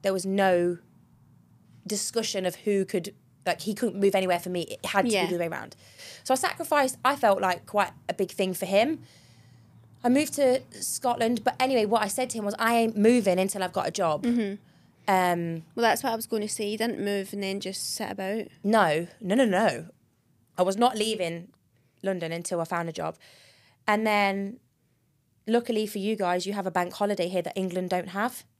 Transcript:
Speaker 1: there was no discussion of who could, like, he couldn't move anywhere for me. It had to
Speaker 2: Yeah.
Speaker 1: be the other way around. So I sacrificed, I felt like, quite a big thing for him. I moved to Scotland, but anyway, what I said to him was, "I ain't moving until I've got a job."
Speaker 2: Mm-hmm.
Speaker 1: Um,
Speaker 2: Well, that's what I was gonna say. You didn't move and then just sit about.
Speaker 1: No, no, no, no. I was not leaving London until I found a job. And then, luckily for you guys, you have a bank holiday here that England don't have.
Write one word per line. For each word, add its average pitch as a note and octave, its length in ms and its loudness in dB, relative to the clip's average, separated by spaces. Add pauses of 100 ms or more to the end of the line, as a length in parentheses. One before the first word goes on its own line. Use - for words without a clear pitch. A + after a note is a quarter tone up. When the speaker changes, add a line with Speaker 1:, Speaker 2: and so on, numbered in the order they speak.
Speaker 1:
there G3 100 0
was F#3 140 -2
no F#3 520 2 (1080)
discussion G#3 600 -2
of F3 100 -2
who G3+ 280 0
could, F#3+ 300 -4 (320)
like, F3 140 -2
he G#3 140 -4
couldn't G3+ 260 -2
move G3 160 4
anywhere F3+ 240 2
for F#3 100 -8
me. F3+ 120 -4
It - 240 -10
had G3 200 2
to A#3 60 0
Speaker 2:
Yeah. F#3+ 100 2
Speaker 1:
be E3 60 0
the F3+ 80 -2
other E3+ 120 -2
way D#3+ 80 -8
around. - 200 -12 (480)
So C4 100 2
I - 20 0
sacrificed, D4 680 0
I C4+ 100 4
felt G3+ 260 4
like, F#3 240 0
quite G3+ 280 0 (160)
a F#3 60 -2
big F#3 180 -2
thing F#3+ 220 0
for F3 120 -6
him. A3+ 360 2 (1000)
I B3 60 2
moved D4 260 2
to C4 280 4 (100)
Scotland, A#3 720 -2
but - 160 2
anyway, B3+ 240 4
what G#3+ 180 2
I G3+ 60 -2
said B3+ 220 -2
to A3+ 80 -8
him G#3 60 -6
was, G3+ 140 -4
"I A3+ 160 2
ain't A3+ 220 2
moving G3+ 420 6
until F#3+ 240 -2
I've F3+ 100 -4
got - 140 -2
a - 60 -2
job." E3 320 -2
Speaker 2:
Mm-hmm. A#3 300 0 (540)
Speaker 1:
Um, F3 560 2 (100)
Speaker 2:
Well, A#3 80 -2
that's A3+ 220 4
what A#3+ 80 0
I A3+ 40 -4
was A3+ 100 -8
gonna G#3+ 220 -4
say. G#3 200 -6
You G#3 100 -4
didn't A3+ 260 -2
move G3+ 280 -2
and G#3 100 -6
then F#3+ 160 -4
just - 380 -8
sit G#3 140 -8
about. G3+ 360 -6 (160)
Speaker 1:
No, E3+ 460 4 (120)
no, F#3+ 140 -2
no, C4 100 4
no. F#3 420 2 (680)
I F3+ 60 2
was F#3+ 140 0
not A#3+ 200 4
leaving F#3+ 520 -4 (540)
London F3+ 300 -4
until E3+ 280 -4
I E3 40 0
found E3+ 240 -4
a D#3+ 40 -8
job. D#3+ 240 -8 (720)
And G#3+ 180 2
then, G3 540 0 (880)
luckily A3+ 380 0
for G#3 120 -6
you G#3 160 -2
guys, F3+ 320 -2
you G3 60 -6
have G3+ 140 -4
a F#3 40 -4
bank F3+ 220 -2
holiday G3+ 360 -2
here F#3 140 -2
that - 140 -6
England F#3 340 -4
don't F3+ 200 -2
have. G#3 340 -6 (160)